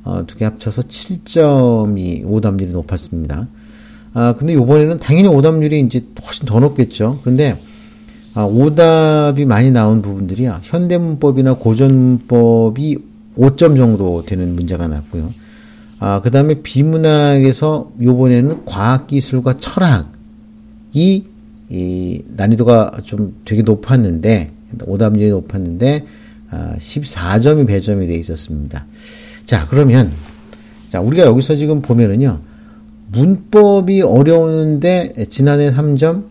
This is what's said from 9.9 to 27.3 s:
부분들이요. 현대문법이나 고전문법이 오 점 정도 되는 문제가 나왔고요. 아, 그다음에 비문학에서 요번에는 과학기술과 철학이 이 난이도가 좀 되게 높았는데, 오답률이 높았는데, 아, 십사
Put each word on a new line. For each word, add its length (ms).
부분들이요. 600
현대문법이나 920
고전문법이 1400
오 200
점 200
정도 500
되는 300
문제가 320
나왔고요. 460
아, 220
그다음에 400
비문학에서 1300
요번에는 640
과학기술과 920
철학이 1700
이 580
난이도가 760
좀 320
되게 160
높았는데, 880
오답률이 440
높았는데, 760
아, 300
십사 600